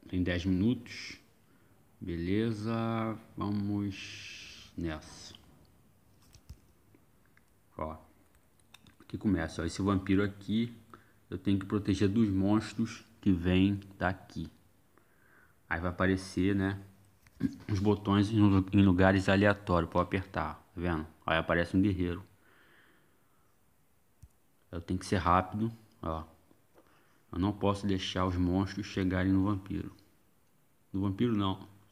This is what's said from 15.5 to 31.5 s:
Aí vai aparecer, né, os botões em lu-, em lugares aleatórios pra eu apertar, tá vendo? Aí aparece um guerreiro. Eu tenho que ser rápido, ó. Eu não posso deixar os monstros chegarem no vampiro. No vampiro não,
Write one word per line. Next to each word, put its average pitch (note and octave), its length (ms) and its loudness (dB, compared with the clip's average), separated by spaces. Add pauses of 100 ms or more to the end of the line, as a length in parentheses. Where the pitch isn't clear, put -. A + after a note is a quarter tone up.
Aí E2 120 -4
vai F2+ 100 -2
aparecer, F#2+ 640 0
né, G2 260 -2 (920)
os G2 80 0
botões G2+ 520 2
em A2+ 100 2
lu-, G2 320 6
em G2+ 100 6
lugares F#2+ 460 6
aleatórios G2 640 2
pra - 80 0
eu F2 40 2
apertar, E2+ 520 -4
tá - 80 -20 (120)
vendo? E2+ 320 -4 (200)
Aí D#2+ 100 4
aparece E2+ 400 2
um F#2+ 60 6
guerreiro. F#2 420 0 (2500)
Eu F2 100 -8
tenho F#2 180 -4
que F#2 60 -8
ser - 120 0
rápido, F#2 540 2 (300)
ó. D#2+ 240 -6 (1080)
Eu - 80 -8
não G2 140 2
posso G2+ 340 0
deixar F#2+ 380 -2
os F2+ 120 0
monstros F#2 500 0
chegarem F#2 460 0
no F#2+ 120 2
vampiro. F#2+ 500 -6 (960)
No G2 120 -4
vampiro G#2 340 0
não, F#2+ 320 -2 (240)